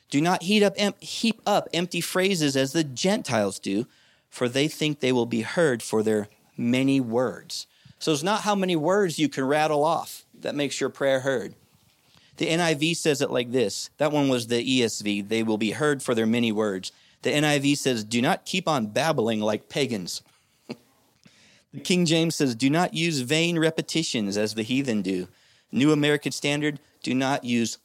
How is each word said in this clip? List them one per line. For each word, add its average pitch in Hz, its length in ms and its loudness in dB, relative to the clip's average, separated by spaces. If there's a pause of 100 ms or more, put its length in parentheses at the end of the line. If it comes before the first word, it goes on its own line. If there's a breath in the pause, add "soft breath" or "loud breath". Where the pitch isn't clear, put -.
do 277 100 0
not 175 240 2
heap 202 200 4
up 196 140 2
em-, 202 220 -2
heap - 460 -4
up 202 280 0
empty 175 280 -2
phrases 165 560 0
as 135 160 0
the 165 100 2
Gentiles 127 760 -2
do, 98 260 -2 (440 soft breath)
for 123 200 -4
they 135 180 0
think 151 320 -4
they 127 120 0
will 120 160 2
be 117 140 -2
heard 127 420 0
for 110 180 0
their 107 260 0 (300)
many 131 420 2
words." 117 680 -4 (320 soft breath)
So - 120 -2
it's 147 120 0
not 202 180 0
how 208 140 0
many 185 200 0
words 175 440 0
you 147 100 2
can 139 160 -2
rattle 151 380 2
off - 500 -4
that - 220 -6
makes 143 260 -4
your 135 80 0
prayer 135 300 0
heard. 127 340 -2 (840 soft breath)
The 165 120 -2
N 165 100 2
I 170 140 2
V 160 220 0
says 143 260 0
it 143 80 0
like 123 220 -2
this. 117 460 0
That 147 140 2
one 143 160 2
was 123 200 0
the 120 140 0
E 127 220 2
S 110 180 -2
V. 104 200 -2
"They 110 220 -2
will 110 160 0
be 107 120 0
heard 143 320 0
for 127 120 0
their 113 100 2
many 117 260 2
words." 101 400 -2 (300 soft breath)
The 120 100 0
N 147 140 2
I 147 140 2
V 143 160 2
says, 127 280 0
"Do 117 180 -2
not 170 240 0
keep 180 220 -4
on 131 200 0
babbling 117 520 0
like 107 300 -2
pagans." 127 580 -4
<laughs> - 40 -20 (1400 soft breath)
The 143 60 -14
King 175 260 2
James 160 300 2
says, 135 180 2
"Do 123 160 2
not 170 240 2
use 160 280 0
vain 160 360 2
repetitions 156 800 -2
as 107 160 -2
the 110 80 -4
heathen 120 400 0
do." 92 260 -2 (440 soft breath)
New 139 200 4
American 147 400 2
Standard, 147 480 -2 (220 soft breath)
"Do - 140 -2
not 135 280 0
use 120 420 -2